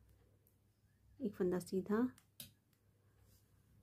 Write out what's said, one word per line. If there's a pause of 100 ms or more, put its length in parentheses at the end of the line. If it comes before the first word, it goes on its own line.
(1200)
एक
फंदा
सीधा, (1800)